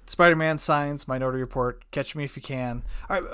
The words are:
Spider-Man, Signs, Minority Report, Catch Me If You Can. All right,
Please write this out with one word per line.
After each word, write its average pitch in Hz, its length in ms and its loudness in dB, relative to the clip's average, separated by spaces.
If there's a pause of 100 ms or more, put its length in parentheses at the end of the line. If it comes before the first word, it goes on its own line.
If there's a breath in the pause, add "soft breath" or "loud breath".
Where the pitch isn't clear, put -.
Spider-Man, 160 540 6
Signs, 147 480 0
Minority 131 320 -2
Report, 123 500 -2
Catch - 260 -6
Me 147 80 -4
If 139 140 -10
You 135 60 -12
Can. 123 400 -6 (260 loud breath)
All 202 100 -2
right, - 140 -6